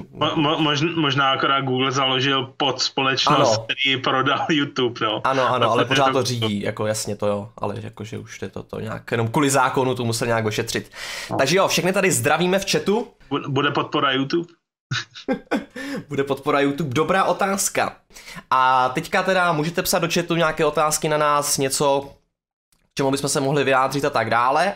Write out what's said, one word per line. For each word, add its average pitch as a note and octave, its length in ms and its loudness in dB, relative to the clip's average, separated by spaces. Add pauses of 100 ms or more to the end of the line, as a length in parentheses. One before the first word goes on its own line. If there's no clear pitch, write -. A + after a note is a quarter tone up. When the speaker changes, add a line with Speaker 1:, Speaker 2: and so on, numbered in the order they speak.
Speaker 1:
mo-, - 340 -4
mo-, D#3 260 2
mož-, D3+ 340 0
možná C#3 360 2
akorát C3+ 300 2
Google C3 300 0
založil C3 680 0
pod C3+ 240 -2
společnost, C3+ 720 2
Speaker 2:
Ano. A2 100 -2
Speaker 1:
který C3+ 340 -2
prodal C3+ 520 0
YouTube, C#3 560 -2
no. G#2+ 180 -2
Speaker 2:
Ano, C3 300 2
ano, A#2 180 2
ale A#2+ 140 2
Speaker 1:
Protože A#2+ 40 -10
Speaker 2:
pořád C3+ 160 4
Speaker 1:
to C3 80 2
Speaker 2:
to C3 100 2
řídí, A2+ 380 -2
jako, G#2+ 260 -4
jasně, G#2+ 280 -4
to G#2 120 -2
jo, G2+ 300 -2
ale G#2 240 -4
jakože A2 360 -12
už G#2 240 -14
je G2 80 -8
to, G#2 140 -12
to - 160 -10
nějak, A2 320 -8
jenom A#2 160 0
kvůli C#3 220 2
zákonu C3 460 2
to B2 100 -4
musel A#2 220 -2
nějak A2+ 180 0
ošetřit. A2 460 -4 (400)
Speaker 1:
No. A2+ 60 -4
Speaker 2:
Takže C#3 200 2
jo, F#3 100 2
všechny E3+ 260 0
tady F#3+ 180 2
zdravíme D#3 480 2
v F#3+ 120 -6
chatu. F#3+ 360 0 (240)
Speaker 1:
Bu-, C#3 180 -4
bude C#3 220 0
podpora C#3+ 400 0
YouTube? C3+ 360 -2 (500)
Speaker 2:
<laughs> - 1120 -8
Bude C#3 140 -2
podpora C#3 360 0
YouTube, C#3+ 340 0
dobrá D#3+ 300 2
otázka. F#3+ 720 -2 (520)
A C3 400 4
teďka E3 340 -2
teda F3+ 280 2
můžete E3 320 -2
psát F3+ 160 0
do E3 140 0
chatu E3+ 220 0
nějaké D#3+ 300 2
otázky D3+ 440 0
na D3+ 80 2
nás, D3 400 2
něco, C#3 560 0 (580)
k - 260 -18
čemu C3+ 140 2
bychom C#3 180 -2
se D#3 100 0
mohli C#3 240 2
vyjádřit C3+ 420 2
a D3 40 2
tak A2+ 200 0
dále. C#3 460 2